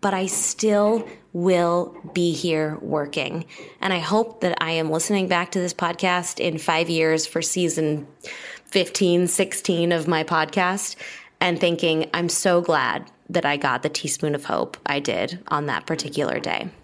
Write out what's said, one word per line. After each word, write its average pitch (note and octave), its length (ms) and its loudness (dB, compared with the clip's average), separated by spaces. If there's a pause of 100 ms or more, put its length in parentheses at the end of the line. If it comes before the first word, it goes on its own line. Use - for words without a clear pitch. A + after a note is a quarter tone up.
but G3 120 2
I F#3+ 120 0
still G#3+ 800 2 (260)
will F3 600 2 (200)
be F3 180 2
here D#3 500 0
working. D3 640 -4 (380)
And F#3+ 100 0
I F3+ 80 0
hope G#3+ 400 0
that F3+ 240 0
I D#3+ 80 -2
am D#3+ 180 0
listening F#3 380 0
back F3+ 240 2
to F#3+ 80 -2
this F3+ 140 -2
podcast F3 640 -2
in D#3+ 180 0
five E3 320 0
years D#3+ 380 2
for E3 140 -2
season D#3+ 640 0 (560)
fifteen, F3+ 640 2
sixteen F3 640 0
of D#3+ 160 0
my D#3+ 160 2
podcast F3 720 0 (460)
and E3+ 180 0
thinking, E3 540 2
"I'm E3+ 160 0
so F3 320 2
glad D3 420 0 (260)
that F3 160 0
I C#3+ 120 2
got C3 260 0
the D3+ 60 0
teaspoon D3 440 -4
of C#3+ 120 -4
hope - 400 -2
I C#3+ 160 0
did A#2+ 380 -2 (100)
on D3 160 -2
that C#3+ 200 -4
particular - 540 -4
day." - 300 -4 (140)